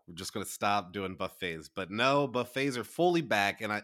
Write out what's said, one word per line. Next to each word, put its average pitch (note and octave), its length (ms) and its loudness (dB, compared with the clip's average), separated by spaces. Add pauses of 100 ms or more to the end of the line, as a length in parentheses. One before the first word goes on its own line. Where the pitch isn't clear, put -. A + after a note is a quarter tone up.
We're F2 80 -16
just F2+ 200 -8
gonna G2+ 120 -6
stop G2+ 460 0
doing F#2+ 240 -6
buffets. E2+ 520 -6
But F#2 220 -6
no, C3+ 380 4
buffets B2 480 -2
are A2+ 80 -4
fully E3+ 380 2
back, G2+ 400 2
and G#2+ 100 -2
I, G#2 120 -2